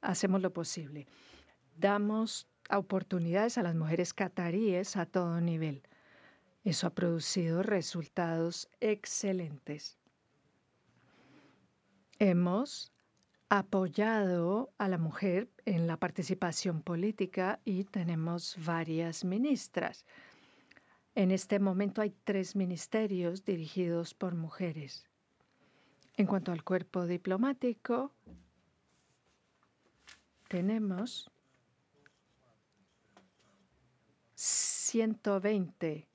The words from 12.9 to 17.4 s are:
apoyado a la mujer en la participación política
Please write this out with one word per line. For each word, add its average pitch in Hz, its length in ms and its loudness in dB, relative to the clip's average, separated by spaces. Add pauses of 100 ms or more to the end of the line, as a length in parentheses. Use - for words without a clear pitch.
apoyado 196 1300 2
a 202 120 0
la 180 80 0
mujer 180 500 0 (180)
en 170 220 0
la 165 80 0
participación 175 840 -2
política 190 840 -2